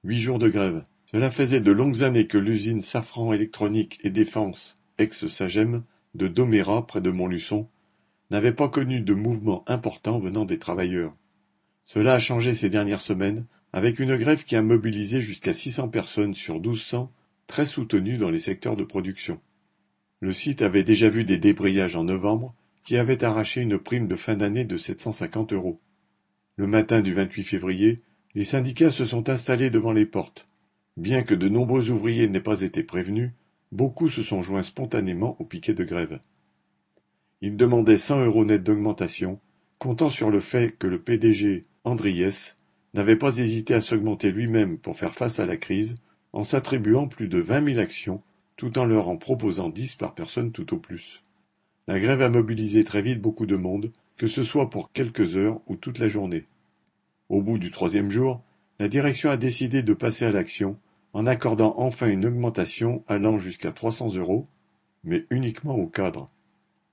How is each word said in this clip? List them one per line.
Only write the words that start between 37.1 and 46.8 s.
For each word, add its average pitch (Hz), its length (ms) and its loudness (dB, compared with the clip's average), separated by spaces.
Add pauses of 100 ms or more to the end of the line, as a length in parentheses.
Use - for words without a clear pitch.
Ils 104 160 -6
demandaient 117 400 6
cent 139 260 0
euros 110 220 4
net 104 180 2
d'augmentation, 101 800 -2 (380)
comptant 127 280 0
sur 113 220 0
le 101 100 4
fait 117 320 0
que - 160 -4
le 90 100 0
P 117 200 0
D 113 160 6
G 101 300 0 (200)
Andriès 98 720 -2 (360)
n'avait 101 240 4
pas 127 200 0
hésité 113 360 0
à 113 80 4
s'augmenter 107 500 0
lui-même 107 460 0
pour 85 200 -10
faire 82 160 -6
face 120 280 -4
à 95 40 0
la 87 120 -4
crise, 110 400 -4 (340)
en 104 140 -6
s'attribuant 131 640 0